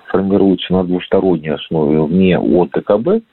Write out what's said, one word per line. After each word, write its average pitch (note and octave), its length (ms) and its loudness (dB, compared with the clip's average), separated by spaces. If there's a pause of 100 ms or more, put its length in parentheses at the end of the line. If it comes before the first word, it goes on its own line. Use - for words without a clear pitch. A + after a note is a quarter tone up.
формируется F#2+ 680 0
на F#2 100 2
двусторонней F2+ 640 -2
основе D2+ 540 -2
вне F2 360 2
О F2 280 2
Т - 160 -6
К G#2 160 0
Б, F#3 240 -2 (100)